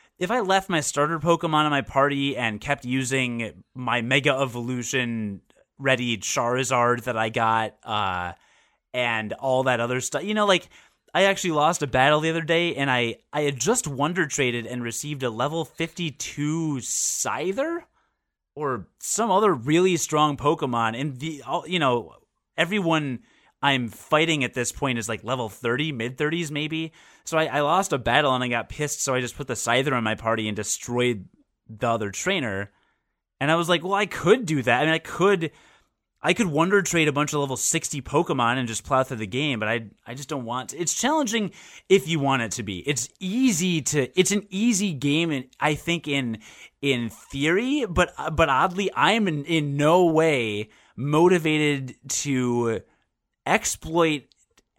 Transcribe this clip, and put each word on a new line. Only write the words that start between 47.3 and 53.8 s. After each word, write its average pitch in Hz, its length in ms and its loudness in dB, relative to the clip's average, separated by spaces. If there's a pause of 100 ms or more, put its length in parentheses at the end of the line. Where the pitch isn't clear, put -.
but, 175 240 0 (240)
but 156 140 4
oddly, 175 440 2
I 147 180 4
am 220 160 2
in, 147 180 -4
in 147 320 0
no 165 280 6
way 135 640 2 (260)
motivated 151 1000 2 (140)
to 120 720 0 (720)
exploit 160 720 0 (560)